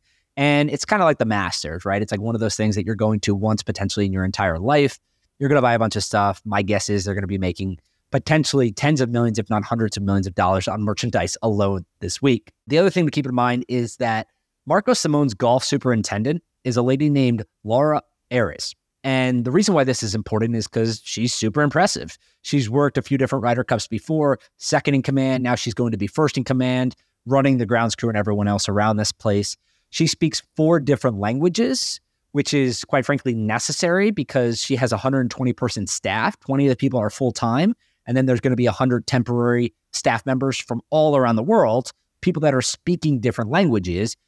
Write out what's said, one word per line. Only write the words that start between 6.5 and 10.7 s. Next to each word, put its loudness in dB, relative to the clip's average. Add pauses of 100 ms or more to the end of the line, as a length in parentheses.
guess 0
is 0
they're -4
gonna -4
be -4
making -4 (320)
potentially 2
tens 0
of 0
millions, 0
if -6
not 0
hundreds -2
of -4
millions 0
of -8
dollars 2
on -4